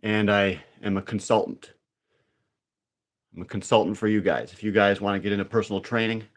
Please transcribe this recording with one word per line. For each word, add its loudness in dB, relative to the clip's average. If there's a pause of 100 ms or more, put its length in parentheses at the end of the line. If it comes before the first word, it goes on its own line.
And 0
I 2 (200)
am -2
a -2
consultant. -2 (1600)
I'm -14
a -12
consultant 2
for -2
you 4
guys. -2
If -20
you -4
guys 4
wanna -2
get -2
into -2
personal -2
training -2 (120)